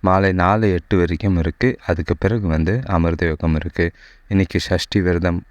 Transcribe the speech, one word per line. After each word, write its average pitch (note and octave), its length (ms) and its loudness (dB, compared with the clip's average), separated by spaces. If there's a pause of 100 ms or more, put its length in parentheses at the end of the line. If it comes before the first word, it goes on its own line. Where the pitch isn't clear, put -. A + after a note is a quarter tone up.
மாலை F#2+ 300 2
நாலு G2+ 400 2
எட்டு F2+ 260 0
வரைக்கும் F2 400 0
இருக்கு. E2+ 480 -2
அதுக்கு E2+ 320 -2
பிறகு G2+ 300 -2
வந்து D#2+ 380 0
அமிர்த E2+ 400 0
யோகம் D#2+ 300 0
இருக்கு. E2 360 -2 (360)
இன்னைக்கு F#2+ 320 0
சஷ்டி - 420 -2
விரதம் F2 500 0